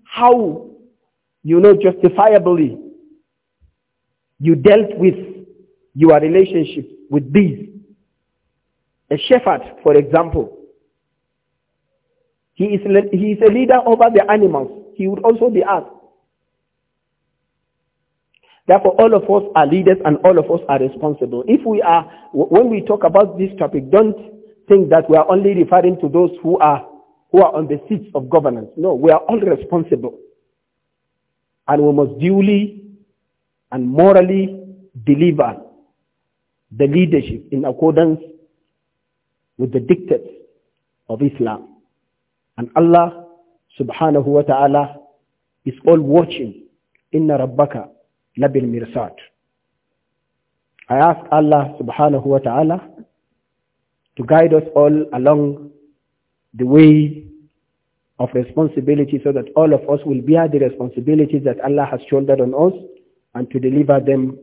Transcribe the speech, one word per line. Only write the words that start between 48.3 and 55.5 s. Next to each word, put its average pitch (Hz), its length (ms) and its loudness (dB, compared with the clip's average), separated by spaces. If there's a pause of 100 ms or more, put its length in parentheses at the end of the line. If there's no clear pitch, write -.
لَبِالْمِرْصَادِ. 120 760 -4 (1800)
I 123 60 -2
ask 160 240 2 (100)
Allah 151 500 0
subhanahu 135 440 -2
wa 139 140 0
ta'ala 156 500 -4 (1300)
to - 80 -10
guide 160 300 4
us 156 80 2 (120)
all 151 380 2
along 143 580 -2 (840)